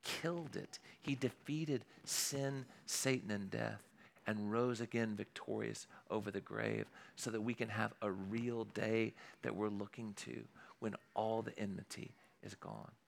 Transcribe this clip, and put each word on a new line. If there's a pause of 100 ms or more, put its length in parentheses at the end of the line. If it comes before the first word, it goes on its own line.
killed
it. (200)
He
defeated (200)
sin, (220)
Satan,
and
death (440)
and
rose
again
victorious (240)
over
the
grave (280)
so
that
we
can
have
a
real
day (280)
that
we're
looking
to (380)
when (180)
all
the
enmity (320)
is
gone. (180)